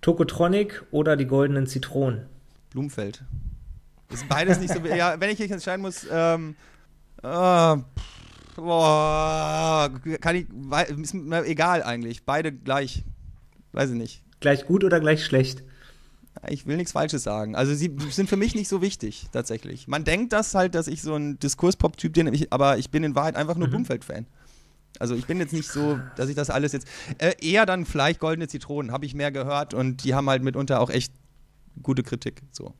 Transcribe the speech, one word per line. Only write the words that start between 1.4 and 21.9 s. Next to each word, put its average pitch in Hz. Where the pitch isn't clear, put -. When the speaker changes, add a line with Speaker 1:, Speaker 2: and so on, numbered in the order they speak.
Speaker 1:
Zitronen? 131
Speaker 2:
Blumfeld. 127
Ist 127
beides 175
nicht 185
so, 180
<laughs> 170
ja, 170
wenn 196
ich 208
mich 202
entscheiden 185
muss, 190
ähm, 165
äh, 170
pff, -
boah, 156
kann 170
ich, 180
wei-, 135
ist 147
mir 165
egal 165
eigentlich. 117
Beide 156
gleich. 135
Weiß 139
ich 120
nicht. -
Speaker 1:
Gleich 143
gut 190
oder 175
gleich 156
schlecht? 131
Speaker 2:
Ich -
will 151
nichts 175
Falsches 151
sagen. 107
Also 135
sie 151
sind 190
für 196
mich 214
nicht 208
so 190
wichtig, 139
tatsächlich. -
Man 143
denkt 208
das 214
halt, 185
dass 165
ich 160
so 156
ein 147
Diskurs-Pop-Typ 165